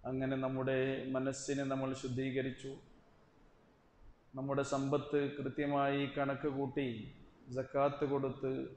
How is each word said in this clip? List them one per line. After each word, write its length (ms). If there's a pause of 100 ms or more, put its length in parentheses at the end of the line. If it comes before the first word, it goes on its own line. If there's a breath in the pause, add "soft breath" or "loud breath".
(100)
അങ്ങനെ 340
നമ്മുടെ 340 (360)
മനസ്സിനെ 560
നമ്മൾ 180 (140)
ശുദ്ധീകരിച്ചു. 680 (1700)
നമ്മുടെ 260 (100)
സമ്പത്ത് 460 (160)
കൃത്യമായി 680 (160)
കണക്ക് 400
കൂട്ടി 300 (680)
സക്കാത്ത് 560
കൊടുത്ത് 400 (240)